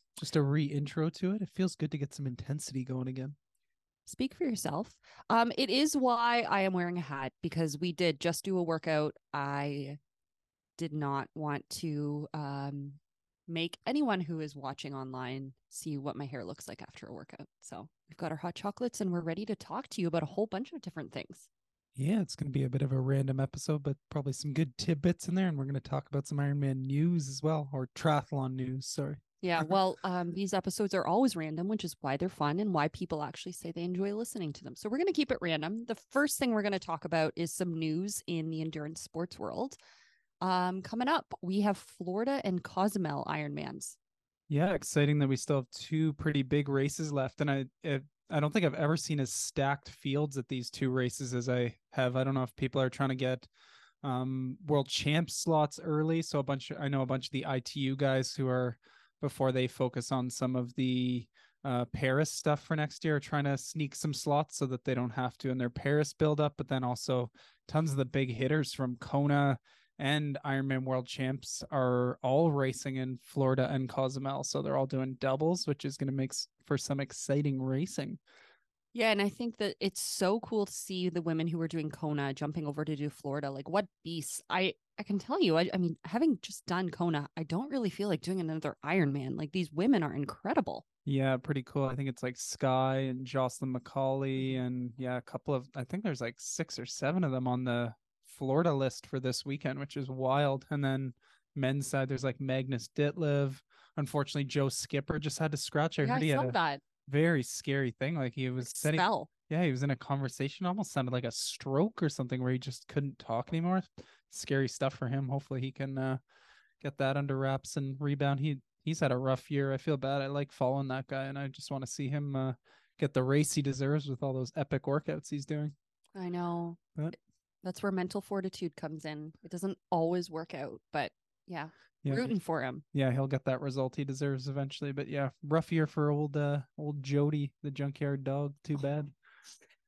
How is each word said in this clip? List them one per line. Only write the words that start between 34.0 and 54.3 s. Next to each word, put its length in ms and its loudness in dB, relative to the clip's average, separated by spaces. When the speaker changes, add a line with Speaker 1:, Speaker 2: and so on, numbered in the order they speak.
Speaker 2:
listening 420 -4
to 100 -14
them. 100 -12
So 140 -8
we're 100 0
gonna 140 2
keep 180 0
it 100 2
random. 460 -2
The 80 -4
first 260 2
thing 140 0
we're 120 4
gonna 180 0
talk 240 -4
about 320 2
is 160 -2
some 260 -2
news 480 -2
in 240 -2
the 100 -4
endurance 420 -6
sports 360 -6
world. 380 -4
Um, 400 2
coming 260 -2
up, 320 0
we 220 2
have 160 4
Florida 680 -2
and 180 0
Cozumel 640 0
Ironmans. 680 -6
Speaker 1:
Yeah, 240 4
exciting 460 4
that 100 4
we 60 4
still 200 0
have 140 -2
two 420 0
pretty 300 2
big 260 2
races 420 0
left. 300 -2
And 100 2
I, 140 0
it, 200 0
I 100 0
don't 140 2
think 140 4
I've 80 2
ever 240 2
seen 200 -2
as 140 0
stacked 560 -2
fields 480 -2
at 100 -2
these 220 -4
two 220 0
races 420 0
as 160 0
I 280 2
have. 240 2
I 80 4
don't 100 2
know 80 2
if 120 -4
people 280 0
are 80 4
trying 180 0
to 60 0
get, 340 0
um, 640 -2